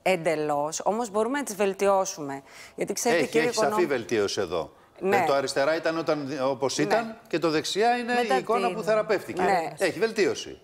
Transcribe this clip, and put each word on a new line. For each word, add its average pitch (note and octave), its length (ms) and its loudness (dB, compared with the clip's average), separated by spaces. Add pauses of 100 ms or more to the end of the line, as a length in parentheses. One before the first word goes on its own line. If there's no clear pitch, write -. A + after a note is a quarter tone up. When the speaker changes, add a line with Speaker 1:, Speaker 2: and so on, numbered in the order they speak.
Speaker 1:
εντελώς, D#3 800 0
όμως G#3+ 280 0
μπορούμε A3+ 260 0
να C#4+ 60 -4
τις G#3+ 120 -8
βελτιώσουμε. F#3+ 840 0 (340)
Γιατί, G3 180 -4
ξέρετε, A#3 280 2
Speaker 2:
Έχει, - 100 -2
Speaker 1:
κύριε - 160 2
Speaker 2:
έχει - 80 -2
σαφή G#3+ 120 2
Speaker 1:
Οικονόμου, A#2 200 2
Speaker 2:
βελτίωση A2+ 540 0
εδώ. E2 300 -2 (280)
Speaker 1:
Ναι. G3 180 2
Speaker 2:
Ε, F3+ 100 4
το C#3+ 60 2
αριστερά C#3 420 2
ήταν E3 220 -2
όταν, D3+ 460 -2
όπως C3 340 0
Speaker 1:
Ναι. - 60 2
Speaker 2:
ήταν, A3+ 340 0 (100)
και E3+ 120 -2
το D#3+ 100 2
δεξιά G#3 480 0
είναι A#3+ 160 -4
Speaker 3:
Μετά A#3+ 220 2
Speaker 2:
η - 20 2
εικόνα A#3+ 300 0
Speaker 3:
την A3+ 80 -2
Speaker 2:
που A3 60 -6
θεραπεύτηκε. G3+ 600 0
Speaker 1:
Ναι. F3+ 360 0
Speaker 2:
Έχει D#3+ 220 -2
βελτίωση. F3+ 640 0